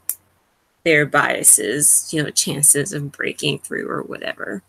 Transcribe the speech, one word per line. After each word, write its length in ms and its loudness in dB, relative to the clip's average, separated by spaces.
their 220 4
biases, 1040 2
you 100 0
know, 100 -4
chances 600 0
of 180 -8
breaking 480 -4
through 280 -8
or 140 -6
whatever. 680 -10